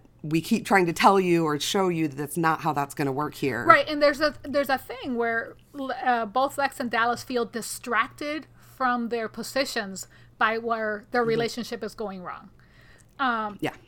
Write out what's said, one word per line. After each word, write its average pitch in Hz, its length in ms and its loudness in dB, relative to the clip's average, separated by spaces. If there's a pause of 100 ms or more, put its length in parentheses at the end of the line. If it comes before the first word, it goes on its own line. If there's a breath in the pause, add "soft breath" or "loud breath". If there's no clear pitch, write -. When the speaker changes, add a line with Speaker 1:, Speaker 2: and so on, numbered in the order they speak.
(220)
Speaker 1:
we 160 200 0
keep - 260 0
trying 190 200 6
to 165 60 0
tell 196 260 8
you 170 260 4
or 147 140 0
show 190 300 2
you 160 200 0
that 131 80 -8
that's 147 200 -6
not 160 240 2
how 156 120 0
that's 139 200 -2
gonna 139 180 0
work 143 220 -2
here." 120 320 -2
Speaker 2:
Right, - 240 6
and 294 140 0
there's 294 180 2
a, 302 220 0
there's 285 260 0
a 262 80 2
thing 262 380 -8
where, 233 400 -2 (500)
uh, 233 220 2
both 254 320 0
Lex 277 200 -2
and 240 120 -4
Dallas 233 320 0
feel 240 220 -2
distracted 233 1000 -4 (300)
from 240 340 0
their 226 180 -2
positions 220 800 -4 (300 soft breath)
by 226 220 2
where 220 500 -4
their 247 120 2
Speaker 1:
Mm-hmm. 233 80 2
Speaker 2:
relationship 226 540 -2
is 214 120 -10
going 196 260 -8
wrong. 175 280 -12 (720 soft breath)
Um, 220 420 -2
Speaker 1:
Yeah. 147 120 -2 (140)